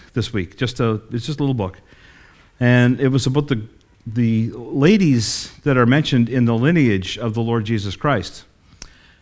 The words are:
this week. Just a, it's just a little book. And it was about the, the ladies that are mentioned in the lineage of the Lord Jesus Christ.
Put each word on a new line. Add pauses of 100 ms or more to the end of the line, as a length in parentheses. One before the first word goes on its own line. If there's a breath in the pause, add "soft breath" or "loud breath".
(140 loud breath)
this
week.
Just
a,
it's
just
a
little
book. (800 soft breath)
And
it
was
about
the, (460)
the
ladies (120)
that
are
mentioned
in
the
lineage
of
the
Lord
Jesus
Christ. (760 loud breath)